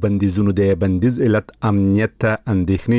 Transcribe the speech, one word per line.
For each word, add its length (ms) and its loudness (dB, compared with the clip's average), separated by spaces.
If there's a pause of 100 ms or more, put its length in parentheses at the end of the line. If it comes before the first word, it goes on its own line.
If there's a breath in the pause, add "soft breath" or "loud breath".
بندیزونو 560 0
د 100 2 (140)
بندیز 340 0 (100)
علت 220 0 (200)
امنیت 440 0 (100)
ته 100 0 (180)
اندېښنې 460 0